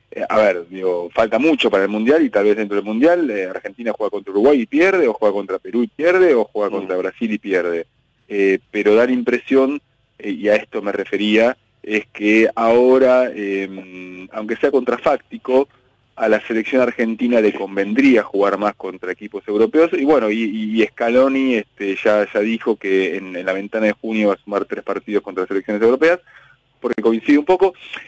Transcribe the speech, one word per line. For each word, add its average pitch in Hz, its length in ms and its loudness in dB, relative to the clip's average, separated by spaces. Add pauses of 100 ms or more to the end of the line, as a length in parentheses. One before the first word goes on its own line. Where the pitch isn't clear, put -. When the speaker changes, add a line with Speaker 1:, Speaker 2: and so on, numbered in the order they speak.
(120)
Speaker 1:
eh, - 160 -8
a - 100 -2
ver, 92 320 0
digo, 90 420 -4
falta 113 280 0
mucho 143 320 2
para 98 140 2
el 98 40 -4
Mundial 117 340 2
y 131 60 0
tal 101 160 0
vez 104 120 4
dentro 101 180 -6
del 98 100 -2
Mundial, 147 460 2
eh, 98 140 -4
Argentina 101 520 -8
juega 104 140 -4
contra 101 200 -10
Uruguay 120 300 4
y 110 60 -2
pierde, 175 400 2
o 113 60 0
juega 104 200 0
contra 95 240 -6
Perú 110 260 -4
y 113 40 -2
pierde, 175 480 2
o 113 80 2
juega 104 260 -4
Speaker 2:
Mm. 90 40 -6
Speaker 1:
contra 92 240 -4
Brasil 95 340 -4
y 104 80 -4
pierde. 87 480 -4 (400)
Eh, 98 320 0 (120)
pero 104 220 2
da 117 120 4
la 127 80 -2
impresión, 131 680 0 (380)
eh, 107 120 -8
y 95 180 -4
a 104 60 4
esto 110 260 -6
me 98 100 -6
refería, 107 640 0 (240)
es 107 320 -6
que 107 420 2
ahora, 127 800 4
eh, 95 1000 -10
aunque 110 240 -8
sea 143 160 0
contrafáctico, 127 960 -2 (480)
a 110 140 -2
la 107 180 2
selección 117 340 -2
argentina 120 600 0
le 104 120 4
convendría 104 720 2
jugar 98 340 0
más 101 180 -2
contra 92 360 -10
equipos 101 360 -12
europeos, 113 460 2
y 139 120 -2
bueno, 135 240 4
y, 113 140 -2
y, 110 380 -2
y 107 40 4
Scaloni, 131 720 0
este, 101 460 -4
ya, 104 300 2
ya 110 80 -2
dijo 113 380 -2
que 95 400 -2
en, 92 180 -12
en 90 100 -10
la 92 60 -2
ventana 104 360 -4
de 104 60 0
junio 110 360 -2
va 98 60 0
a - 20 -10
sumar 101 280 -6
tres 101 180 -10
partidos 98 400 -4
contra 92 240 -6
selecciones 104 340 -4
europeas, 147 380 2 (600)
porque 117 220 -6
coincide 113 380 2
un 147 60 -2
poco, 185 280 2 (340)